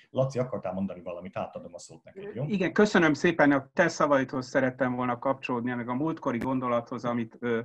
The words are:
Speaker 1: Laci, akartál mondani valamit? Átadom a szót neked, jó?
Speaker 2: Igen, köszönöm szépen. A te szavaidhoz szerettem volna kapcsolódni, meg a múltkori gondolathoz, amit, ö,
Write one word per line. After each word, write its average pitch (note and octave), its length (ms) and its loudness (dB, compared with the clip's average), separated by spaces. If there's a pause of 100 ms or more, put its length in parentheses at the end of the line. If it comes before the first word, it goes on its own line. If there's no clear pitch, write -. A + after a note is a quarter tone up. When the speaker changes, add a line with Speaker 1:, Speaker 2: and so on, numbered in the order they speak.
(100)
Speaker 1:
Laci, C3 280 -2
akartál G2 340 -6
mondani F#2 300 -6
valamit? F2 340 -12
Átadom E2+ 380 -10
a F2 40 -14
szót - 260 -20
neked, - 300 -16
jó? B2 120 -6
Speaker 2:
Igen, F3+ 260 -2
köszönöm F3+ 420 6
szépen. D#3 380 4
A C3+ 200 0
te E3+ 160 4
szavaidhoz C3+ 580 2
szerettem B2+ 480 0
volna B2 240 -2
kapcsolódni, B2+ 540 -2
meg A#2+ 160 -6
a B2 60 -2
múltkori C#3+ 440 -2
gondolathoz, B2 680 -2
amit, A#2+ 360 -4
ö, A#2 240 -2